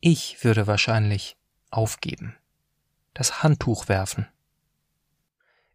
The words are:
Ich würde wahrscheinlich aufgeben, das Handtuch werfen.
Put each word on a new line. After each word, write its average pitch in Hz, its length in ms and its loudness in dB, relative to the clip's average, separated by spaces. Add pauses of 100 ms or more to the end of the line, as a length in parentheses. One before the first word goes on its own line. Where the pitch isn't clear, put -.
Ich - 420 2
würde 110 220 4
wahrscheinlich 104 680 0 (340)
aufgeben, - 640 -6 (760)
das - 300 -4
Handtuch 143 460 0
werfen. 95 400 -2 (1500)